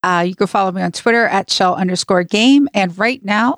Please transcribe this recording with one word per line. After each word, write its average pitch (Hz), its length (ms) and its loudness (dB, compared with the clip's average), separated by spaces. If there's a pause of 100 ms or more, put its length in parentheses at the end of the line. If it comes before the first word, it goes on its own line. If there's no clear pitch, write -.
Uh, 175 220 0
you 185 100 -4
can 196 120 -8
follow 190 240 -2
me 185 120 -6
on 175 100 -4
Twitter 233 320 0
at 196 240 -2
shell 180 260 0
underscore 185 480 0
game. 269 500 4
And 185 240 -2
right 233 280 -4
now, 220 320 0